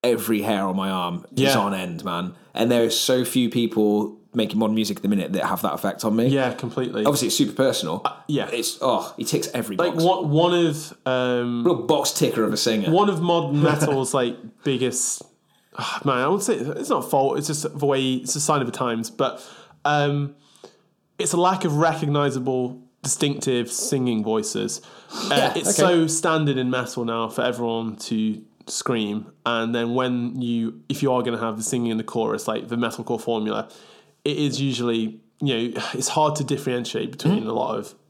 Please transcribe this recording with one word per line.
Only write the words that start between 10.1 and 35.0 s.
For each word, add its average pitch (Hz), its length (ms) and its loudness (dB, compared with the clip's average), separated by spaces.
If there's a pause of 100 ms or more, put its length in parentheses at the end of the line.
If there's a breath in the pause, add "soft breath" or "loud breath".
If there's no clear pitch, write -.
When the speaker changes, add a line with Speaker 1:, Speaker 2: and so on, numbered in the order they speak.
Speaker 2:
one 170 240 4 (140)
of, 151 260 -4 (120)
um, 123 600 0
Speaker 1:
Real 117 100 4
box - 360 0
ticker 117 320 2
of 104 100 0
a 104 40 -2
singer. 110 340 2
Speaker 2:
one 202 180 6
of 170 120 -2
modern 156 420 2
Speaker 1:
<laughs> 151 60 6
Speaker 2:
metal's, 147 440 0
like, 123 240 0 (260)
biggest, 127 600 -2 (540 loud breath)
ah, - 280 -6
man, 135 140 2
I 135 80 2
would 190 160 0
say 220 120 0
it's 147 340 -6
not 196 200 0
fault, 139 300 2
it's 147 80 -4
just 151 160 -4 (160)
the 143 60 0
way, 135 280 2
it's - 220 -4
a 151 40 -6
sign 147 220 2
of 120 60 0
the 120 40 -4
times, 113 380 -2
but, - 340 -2 (400 loud breath)
um, 143 520 0 (840 loud breath)
it's - 160 -2
a 170 40 2
lack 185 280 4
of 147 120 2
recognizable, 139 1000 0 (220)
distinctive 135 680 0
singing 123 520 0
voices. 107 580 -2 (300 loud breath)
Uh, - 200 -6
Speaker 1:
Yeah, - 240 4
Speaker 2:
it's 175 140 -2 (100)
Speaker 1:
okay. 190 120 8
Speaker 2:
so 165 160 6
standard 156 500 2
in 127 120 0
metal 123 340 -2
now 113 260 -2
for 123 120 -4
everyone 113 540 -2
to 110 460 -2 (260)
scream, 107 580 -2 (200)
and 117 280 0
then 117 220 0
when 123 460 -2
you, 117 460 -2
if 143 140 -4
you 139 100 2
are 123 120 2
gonna 117 160 -2
have 110 180 -4
the 110 60 -8
singing 120 280 -2
in 110 60 -2
the 110 60 -4
chorus, 110 440 -2
like 113 200 -4
the 117 80 -6
metalcore 117 440 -2
formula, 107 480 -2 (580 loud breath)
it 147 120 0
is 139 240 0
usually, 117 580 -2 (220)